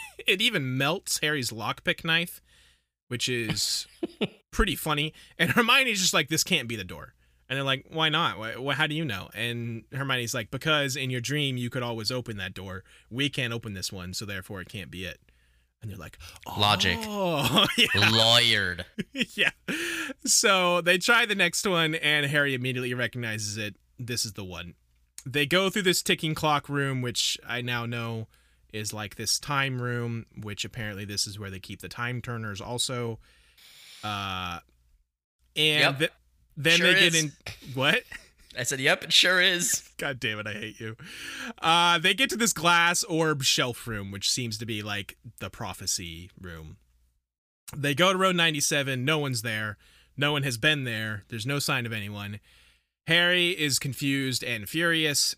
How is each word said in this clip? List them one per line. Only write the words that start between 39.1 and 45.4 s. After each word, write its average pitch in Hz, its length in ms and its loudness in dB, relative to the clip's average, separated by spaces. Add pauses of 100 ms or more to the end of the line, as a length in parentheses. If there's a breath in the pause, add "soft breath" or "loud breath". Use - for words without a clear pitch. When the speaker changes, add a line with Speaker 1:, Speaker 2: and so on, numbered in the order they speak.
Speaker 2:
sure 185 280 6
is." 175 560 2
Speaker 1:
God 139 240 -6
damn 107 180 -2
it, 104 80 -6
I 104 60 -4
hate 107 280 -10
you. 110 160 -10 (640 loud breath)
Uh, 170 380 4
they 185 160 4
get 247 160 0
to - 60 -4
this 226 160 2
glass 170 520 4
orb 160 380 2
shelf 127 440 0
room, 101 240 -6
which 98 200 -2
seems 113 280 -2
to 117 80 -8
be, 107 160 -4
like, 101 340 -6 (240)